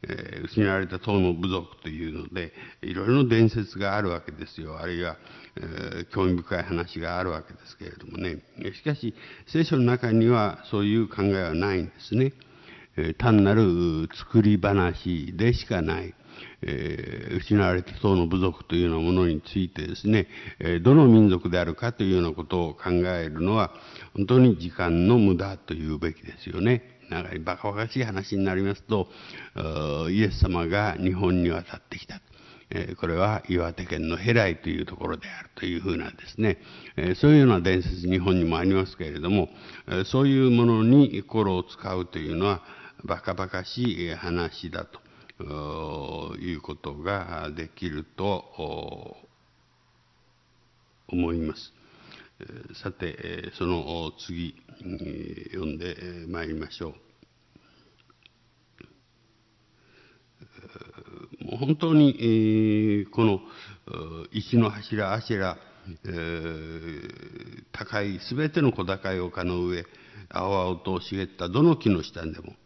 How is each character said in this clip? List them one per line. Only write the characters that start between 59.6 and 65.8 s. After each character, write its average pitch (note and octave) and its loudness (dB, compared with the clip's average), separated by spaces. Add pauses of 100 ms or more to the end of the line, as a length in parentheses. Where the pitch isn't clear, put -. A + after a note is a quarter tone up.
え - -20 (1000)
ー、 - -10
も - -6
う - -8
本 C3+ 0
当 E3 2
に、 D3 8
え - -2 (800)
ー、 F#2 -10
こ A#2 2
の、 G2 4 (880)
石 G#2+ -2
の A2 4
柱、 G#2 -4
ア A2+ -4
シ A2+ -6
ェ G2+ -2
ラ、 F#2 -2 (460)